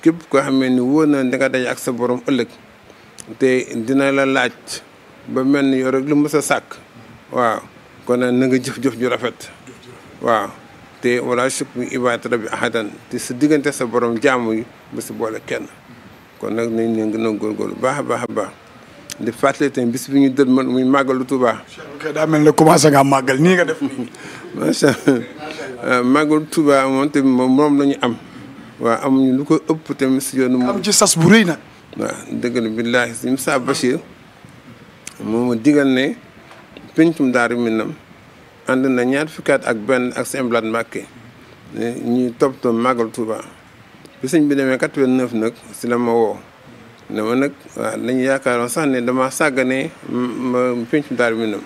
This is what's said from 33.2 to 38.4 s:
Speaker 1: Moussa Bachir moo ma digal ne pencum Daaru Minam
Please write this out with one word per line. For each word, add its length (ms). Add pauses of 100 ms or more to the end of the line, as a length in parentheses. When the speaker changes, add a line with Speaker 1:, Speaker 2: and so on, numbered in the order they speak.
Speaker 1:
Moussa 280
Bachir 420 (1200)
moo 220
ma 100
digal 320
ne 300 (800)
pencum 340
Daaru 300
Minam 320 (760)